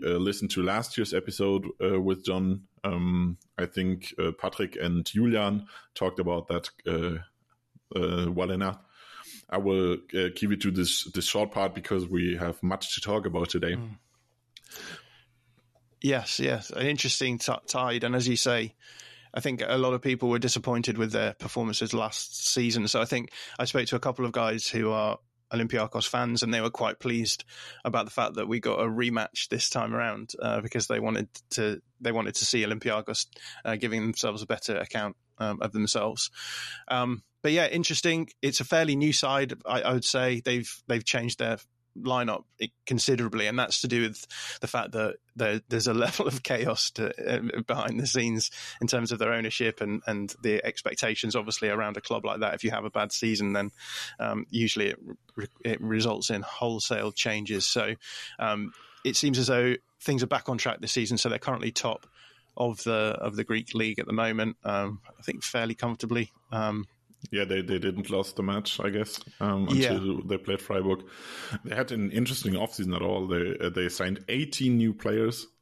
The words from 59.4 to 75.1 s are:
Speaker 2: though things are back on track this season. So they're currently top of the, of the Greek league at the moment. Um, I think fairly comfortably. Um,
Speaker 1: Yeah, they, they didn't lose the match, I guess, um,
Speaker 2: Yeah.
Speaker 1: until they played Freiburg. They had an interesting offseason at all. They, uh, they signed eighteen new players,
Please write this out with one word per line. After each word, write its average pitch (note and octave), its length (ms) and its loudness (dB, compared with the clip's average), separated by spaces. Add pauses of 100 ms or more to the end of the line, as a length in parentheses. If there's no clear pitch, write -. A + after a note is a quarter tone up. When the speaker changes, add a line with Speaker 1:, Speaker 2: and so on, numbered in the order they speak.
Speaker 2:
though B2 280 4 (240)
things C3+ 240 0
are B2 40 2
back C3+ 200 -2
on B2 100 0
track A2+ 220 -2
this - 140 -4
season. A2+ 240 2
So A#2 100 2
they're A2+ 120 0
currently A#2 340 -2
top - 340 -4 (480)
of A#2+ 300 -2
the, G#2+ 340 2
of G#2+ 160 -4
the G#2+ 80 0
Greek A2+ 300 -2
league A2 260 0
at A2+ 60 -4
the G#2+ 80 -4
moment. A2 500 0
Um, G2+ 380 0 (180)
I - 40 -20
think - 200 -6
fairly A#2 320 -2
comfortably. A#2 560 -2 (220)
Um, G#2+ 340 -2 (420)
Speaker 1:
Yeah, G2+ 160 0
they, F#2+ 160 0
they F#2 160 0
didn't F#2 320 -2
lose G2 240 0
the - 80 -2
match, G2+ 380 -2
I G2+ 100 0
guess, G#2 300 -2 (200)
um, G2 300 2
Speaker 2:
Yeah. C3 240 4
Speaker 1:
until F#2+ 300 0
they G2 140 0
played G2 220 -2
Freiburg. F#2+ 440 0 (600)
They - 120 -6
had B2+ 160 -2
an G#2+ 180 0
interesting A#2 440 0
offseason F#2 420 -2
at F2 80 0
all. F#2+ 240 0
They, F2 360 0
uh, F2 60 0
they F2+ 200 0
signed F#2 380 -2
eighteen C3 500 2
new A2+ 140 6
players, A2 540 0 (160)